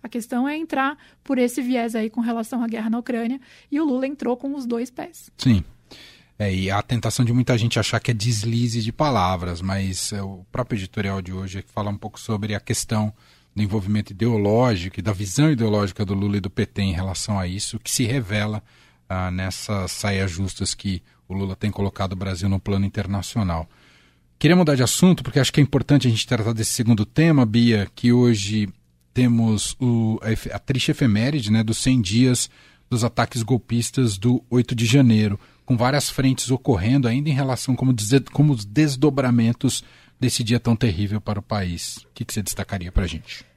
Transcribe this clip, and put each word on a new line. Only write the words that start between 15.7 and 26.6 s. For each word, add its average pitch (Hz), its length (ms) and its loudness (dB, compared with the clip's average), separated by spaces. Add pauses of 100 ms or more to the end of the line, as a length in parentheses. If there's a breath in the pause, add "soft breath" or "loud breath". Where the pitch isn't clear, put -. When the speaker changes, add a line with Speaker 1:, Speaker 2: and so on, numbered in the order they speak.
Speaker 2:
do 98 100 -4
Lula 101 220 0
e 101 40 0
do 95 100 -6
P 110 140 -2
T - 160 -8
em 95 120 0
relação 95 480 -4
a 92 80 -4
isso, 101 320 -8
que - 100 -10
se - 140 0
revela, 107 580 -2 (460 soft breath)
ah, 92 240 -2
nessas 92 580 -4
saias 95 400 -2
justas 92 440 -6
que 95 280 -4 (240 soft breath)
o 95 80 -10
Lula 98 220 -4
tem 107 160 -4
colocado 98 400 -4
o 98 40 -6
Brasil 95 320 -4
no 95 120 0
plano 98 260 0
internacional. 98 840 -4 (680 soft breath)
Queria 160 200 4
mudar 156 180 6
de 127 80 2
assunto, 180 400 4
porque - 160 -2
acho 135 140 2
que - 80 4
é - 20 8
importante 131 460 4
a - 20 4
gente 110 160 -2
tratar 113 260 -2
desse 110 200 -2